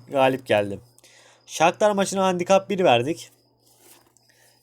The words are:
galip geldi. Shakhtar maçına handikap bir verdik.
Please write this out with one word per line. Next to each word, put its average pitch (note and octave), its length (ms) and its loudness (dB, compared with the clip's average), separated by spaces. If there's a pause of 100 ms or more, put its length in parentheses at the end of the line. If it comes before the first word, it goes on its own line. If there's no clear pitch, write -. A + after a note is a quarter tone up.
(100)
galip C3+ 360 0
geldi. G2+ 320 -2 (680)
Shakhtar F#3 440 0
maçına G3 340 -2
handikap F#3+ 460 0
bir F#3 140 -2
verdik. C3 460 0 (1300)